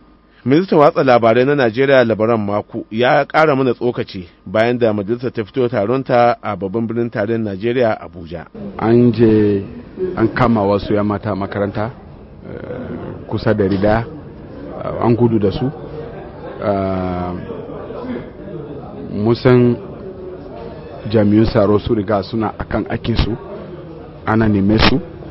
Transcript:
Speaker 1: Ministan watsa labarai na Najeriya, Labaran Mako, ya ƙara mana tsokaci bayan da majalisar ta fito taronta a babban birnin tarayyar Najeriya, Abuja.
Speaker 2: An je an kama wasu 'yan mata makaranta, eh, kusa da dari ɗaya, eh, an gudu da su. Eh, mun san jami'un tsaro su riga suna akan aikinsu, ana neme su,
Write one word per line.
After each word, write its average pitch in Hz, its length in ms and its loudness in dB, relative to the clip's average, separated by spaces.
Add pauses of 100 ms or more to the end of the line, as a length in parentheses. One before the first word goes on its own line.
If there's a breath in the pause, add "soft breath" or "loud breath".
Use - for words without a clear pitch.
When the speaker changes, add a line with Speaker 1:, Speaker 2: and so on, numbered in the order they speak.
(440 soft breath)
Speaker 1:
Ministan 165 340 2
watsa 151 260 4
labarai 120 400 6
na 147 100 2
Najeriya, 131 500 4
Labaran 110 360 2
Mako, 101 500 -4
ya 131 340 2
ƙara 156 320 2
mana 127 180 2
tsokaci 113 520 -4 (200)
bayan 113 320 2
da 113 140 2
majalisar 110 400 -4
ta 117 120 -6
fito 123 240 -2
taronta 120 720 2
a 104 140 -4
babban 98 300 -4
birnin 117 240 -2
tarayyar 113 300 -2
Najeriya, 110 600 0
Abuja. 82 460 -12 (320)
Speaker 2:
An 120 340 6
je 107 500 4 (540)
an 107 180 2
kama 117 300 2
wasu 101 300 0
'yan 104 120 0
mata 104 280 -4
makaranta, 101 560 -4 (580)
eh, - 800 -12
kusa 110 240 0
da 104 160 2
dari 98 80 0
ɗaya, 104 280 2 (800)
eh, 87 200 -6
an 117 100 4
gudu 113 240 4
da 98 120 2
su. 123 160 -4 (960)
Eh, 92 720 -2 (1800)
mun 107 220 2
san 123 420 6 (1300)
jami'un 107 340 6
tsaro 104 340 4
su - 160 -2
riga 101 280 0
suna 110 360 -4
akan - 300 -4
aikinsu, 113 480 -2 (880)
ana 110 240 4
neme 101 300 4 (100)
su, 135 100 4 (320)